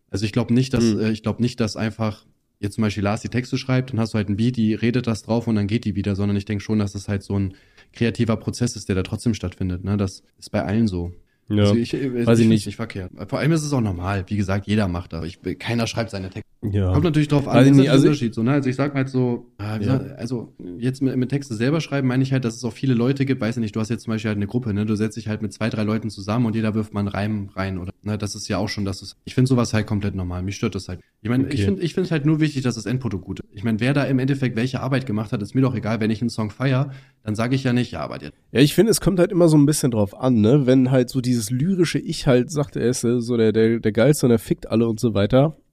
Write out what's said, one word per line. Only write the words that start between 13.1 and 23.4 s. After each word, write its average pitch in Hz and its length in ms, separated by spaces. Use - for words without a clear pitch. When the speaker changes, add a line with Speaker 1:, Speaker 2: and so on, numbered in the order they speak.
Speaker 1:
Vor 123 100
allem 135 140
ist 160 100
es 147 100
auch 135 80
normal, 92 480
wie 107 80
gesagt, 98 300
jeder 104 220
macht 87 260
das. 80 100
Ich, 82 140
keiner 117 280
schreibt 110 240
seine 95 180
Texte. 101 140
Speaker 2:
Ja. 98 320
Speaker 1:
Kommt 147 120
natürlich 151 240
drauf 143 180
an, - 120
Speaker 2:
Weiß 131 80
ich 139 40
Speaker 1:
ist 143 60
Speaker 2:
nicht, 135 100
Speaker 1:
natürlich - 40
ein - 20
Speaker 2:
also 139 160
Speaker 1:
Unterschied, 127 260
so, 113 80
ne? 120 100
Also 143 160
ich 127 80
sag 143 160
mal 139 120
halt 131 40
so, 123 500
ah, 107 200
wie 104 60
Speaker 2:
Ja. 131 140
Speaker 1:
soll, 92 200
also 117 340
jetzt 127 240
mit, 127 140
mit 123 120
Texte 135 260
selber 131 260
schreiben 139 280
meine 127 160
ich 131 80
halt, 131 120
dass 113 120
es - 80
auch 113 80
viele 131 220
Leute 135 300
gibt, 131 160